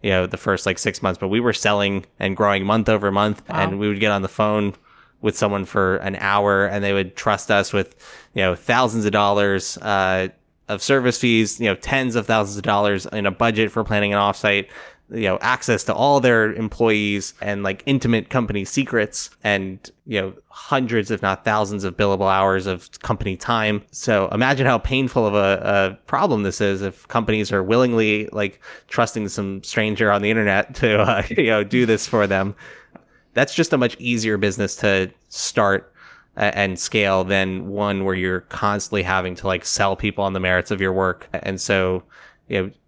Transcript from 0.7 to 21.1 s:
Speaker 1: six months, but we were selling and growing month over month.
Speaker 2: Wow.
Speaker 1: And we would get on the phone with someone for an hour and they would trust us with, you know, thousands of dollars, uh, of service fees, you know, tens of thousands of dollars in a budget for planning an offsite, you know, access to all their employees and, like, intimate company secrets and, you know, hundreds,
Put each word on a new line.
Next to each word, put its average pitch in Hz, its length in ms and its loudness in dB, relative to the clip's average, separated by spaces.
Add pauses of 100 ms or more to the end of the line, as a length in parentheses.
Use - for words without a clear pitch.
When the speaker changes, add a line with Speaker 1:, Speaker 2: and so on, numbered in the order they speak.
Speaker 1:
six - 240 -4
months, 95 160 -2
but 98 80 -6
we 104 140 0
were 120 120 0
selling 101 540 0 (140)
and 98 160 -2
growing 101 280 2
month 104 240 2
over 104 220 2
month. 104 380 0
Speaker 2:
Wow. 98 140 -2
Speaker 1:
And 98 180 -2
we 104 80 0
would 101 100 -2
get 107 140 2
on 101 100 0
the 95 60 -4
phone 107 460 0 (480)
with 107 140 0
someone 101 280 0
for 95 320 0
an 98 240 -4
hour 101 460 2
and 101 180 -4
they 101 80 0
would 95 240 -2
trust - 340 -2
us 101 220 2
with, 98 240 -2 (380)
you 101 80 0
know, 92 120 2
thousands 117 500 0
of 104 60 2
dollars, 101 680 2
uh, 95 500 0 (400)
of 101 160 -6
service 127 340 2
fees, 113 400 2
you 117 80 0
know, 98 80 2
tens 131 400 -2
of 113 140 -2
thousands 104 280 0
of 101 60 -10
dollars 101 440 0
in 104 200 -4
a 95 60 0
budget 110 400 0
for 113 100 -2
planning 104 320 0
an 101 60 2
offsite, 101 480 0 (420)
you 113 140 -6
know, 92 180 2
access 123 420 0
to 110 100 -2
all 143 260 2
their 113 340 4
employees 107 880 0
and, 101 200 -4
like, 98 220 -4
intimate 127 460 0
company 104 340 -2
secrets - 640 -2 (160)
and, 95 460 -2 (160)
you 107 120 -2
know, 95 140 -4 (160)
hundreds, 117 640 -2